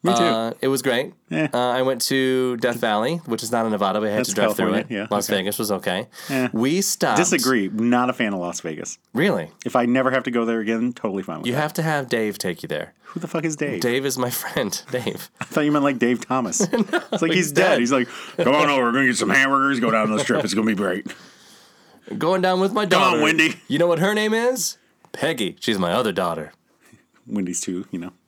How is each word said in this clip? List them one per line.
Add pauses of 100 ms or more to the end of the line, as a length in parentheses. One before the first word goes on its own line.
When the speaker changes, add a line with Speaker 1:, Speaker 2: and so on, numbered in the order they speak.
Speaker 1:
Me
too.
Speaker 2:
uh,
it
was
great. (180)
Speaker 1:
Eh.
Speaker 2:
Uh,
I
went
to
Death
Valley, (100)
which
is
not
in
Nevada,
but
I
had
Speaker 1:
That's
Speaker 2:
to
drive (120)
Speaker 1:
California.
Speaker 2:
through
it.
Speaker 1:
Yeah,
Speaker 2:
Las
Speaker 1:
okay.
Speaker 2:
Vegas
was
okay. (200)
Speaker 1:
Eh.
Speaker 2:
We
stopped.
Speaker 1:
Disagree.
Not
a
fan
of
Las
Vegas. (140)
Speaker 2:
Really? (140)
Speaker 1:
If
I
never
have
to
go
there
again,
totally
fine
with
Speaker 2:
You
Speaker 1:
that.
Speaker 2:
have
to
have
Dave
take
you
there. (100)
Speaker 1:
Who
the
fuck
is
Dave?
Speaker 2:
Dave
is
my
friend,
<laughs>
Dave.
Speaker 1:
I
thought
you
meant,
like,
Dave
Thomas.
Speaker 2:
<laughs>
No, (340)
Speaker 1:
It's
like,
Speaker 2:
he's
Speaker 1:
he's
dead.
Speaker 2:
dead.
Speaker 1:
He's
like, (280)
"Come
on
over,
we're
gonna
get
some
hamburgers,
go
down
the
strip,
it's
gonna
be
great." (1120)
Speaker 2:
Going
down
with
my
Speaker 1:
Come
on,
Speaker 2:
daughter.
Speaker 1:
Wendy. (140)
Speaker 2:
You
know
what
her
name
is? (360)
Peggy.
She's
my
other
daughter. (720)
Speaker 1:
Wendy's
too,
you
know. (140)